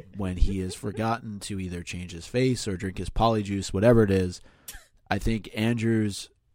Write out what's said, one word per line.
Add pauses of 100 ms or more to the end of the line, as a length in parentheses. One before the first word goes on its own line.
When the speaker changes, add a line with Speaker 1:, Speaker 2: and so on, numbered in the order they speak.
Speaker 1:
<laughs>
Speaker 2:
when
he
has
forgotten
to
either
change
his
face
or
drink
his
polyjuice,
whatever
it
is. (720)
I
think
Andrew's, (240)